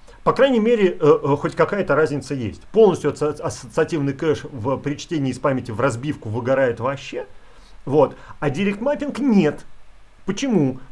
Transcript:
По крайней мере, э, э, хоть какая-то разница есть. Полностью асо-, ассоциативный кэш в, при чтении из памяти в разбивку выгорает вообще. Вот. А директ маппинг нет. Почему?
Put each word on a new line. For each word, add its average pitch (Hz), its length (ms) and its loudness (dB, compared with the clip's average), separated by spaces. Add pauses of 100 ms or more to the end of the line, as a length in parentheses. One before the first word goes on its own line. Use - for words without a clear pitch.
(240)
По 180 100 0
крайней 254 260 4
мере, 208 340 4
э, - 60 -10
э, 151 380 4
хоть 156 180 -4
какая-то 180 400 0
разница 151 380 0
есть. 113 340 -6
Полностью 185 440 4
асо-, 147 280 -4
ассоциативный 151 760 -2
кэш 147 320 -2
в, 131 320 -4
при 139 180 -6
чтении 143 360 -4
из 127 80 -6
памяти 131 300 -2
в 107 100 -8
разбивку 131 500 -2
выгорает 123 500 0
вообще. 139 480 -6 (580)
Вот. 139 320 2 (220)
А 151 100 0
директ 202 320 -2
маппинг 294 380 -2
нет. 196 460 2 (600)
Почему? 185 540 0 (120)